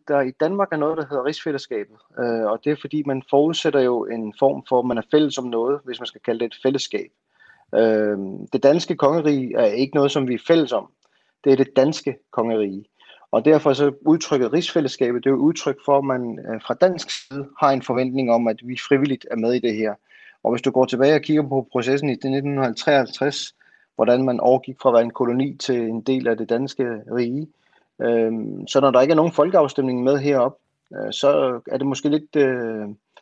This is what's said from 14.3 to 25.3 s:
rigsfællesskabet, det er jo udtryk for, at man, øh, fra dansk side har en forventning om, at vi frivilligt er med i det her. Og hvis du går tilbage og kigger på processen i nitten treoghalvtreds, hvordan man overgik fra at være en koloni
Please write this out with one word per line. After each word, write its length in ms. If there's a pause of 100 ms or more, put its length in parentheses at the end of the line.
rigsfællesskabet, 720
det 60
er 40
jo 60
udtryk 440
for, 140
at 60
man, 340
øh, 280
fra 80
dansk 360
side 360 (140)
har 100
en 120
forventning 480
om, 180
at 160
vi 140 (100)
frivilligt 420
er 60
med 160
i 60
det 180
her. 180 (480)
Og 100
hvis 100
du 80
går 140
tilbage 300
og 60
kigger 220
på 300
processen 380
i 140
nitten 500
treoghalvtreds, 800 (400)
hvordan 300
man 160
overgik 420
fra 60
at 40
være 100
en 80
koloni 460